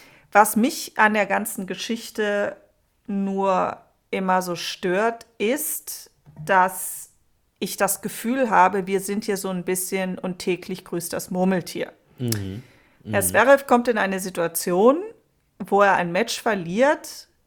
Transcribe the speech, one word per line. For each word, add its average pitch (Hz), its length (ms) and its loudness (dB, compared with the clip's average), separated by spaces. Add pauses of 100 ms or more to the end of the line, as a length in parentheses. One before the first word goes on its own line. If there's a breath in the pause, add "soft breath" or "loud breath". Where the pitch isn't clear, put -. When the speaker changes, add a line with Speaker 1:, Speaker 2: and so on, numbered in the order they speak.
(320 loud breath)
Speaker 1:
Was 214 240 6
mich 247 420 -2
an 214 160 2
der 208 120 2
ganzen 196 400 -4
Geschichte 208 880 -4 (500)
nur 196 720 -2 (320)
immer 185 320 0
so 175 140 -4
stört, 208 720 -2 (120)
ist, - 720 -4 (340)
dass - 680 0 (500)
ich - 160 -4
das 190 260 0
Gefühl 233 480 -2
habe, 185 360 4
wir 190 140 0
sind 202 240 -4
hier 202 120 -2
so 190 120 -6
ein 180 160 -4
bisschen 185 540 -2
und 180 200 -6
täglich 180 460 -4
grüßt - 280 -6
das - 180 -6
Murmeltier. 185 640 0 (260)
Speaker 2:
Mhm. 107 440 -4 (480 soft breath)
Speaker 1:
Herr 202 120 2
Speaker 2:
Mhm. 185 40 -2
Speaker 1:
Zverev 240 400 6
kommt 240 220 4
in 226 80 0
eine 190 240 0
Situation, 185 760 2 (600)
wo 202 240 2
er 196 120 6
ein 170 180 0
Match 202 280 -2
verliert, 220 880 -2 (180)